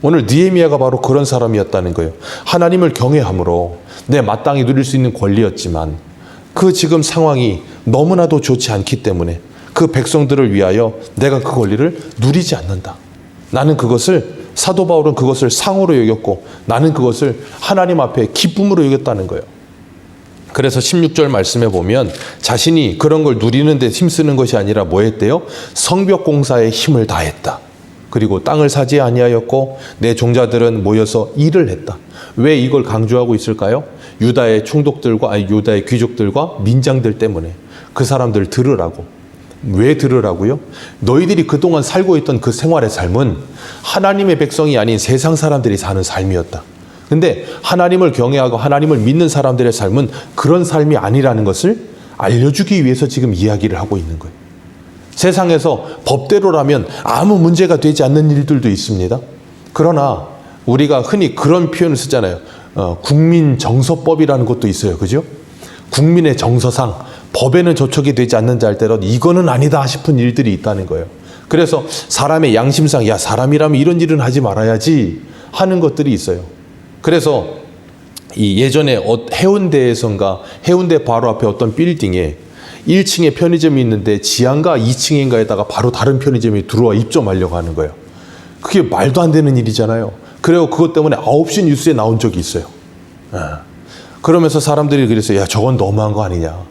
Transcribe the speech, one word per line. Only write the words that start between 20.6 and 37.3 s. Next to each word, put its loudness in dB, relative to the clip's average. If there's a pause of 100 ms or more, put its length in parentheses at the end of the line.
십육 0
절 2
말씀에 0
보면 0 (300)
자신이 0
그런 2
걸 0
누리는 2
데 2
힘쓰는 0
것이 0
아니라 0
뭐 0
했대요? 0 (320)
성벽 0
공사에 2
힘을 0
다했다. -6 (480)
그리고 -2
땅을 2
사지 0
아니하였고 0 (220)
내 2
종자들은 2
모여서 0
일을 2
했다. -8 (400)
왜 2
이걸 0
강조하고 0
있을까요? -2 (380)
유다의 2
총독들과, -2
아니, 0
유다의 0
귀족들과 -2
민장들 0
때문에 -4 (420)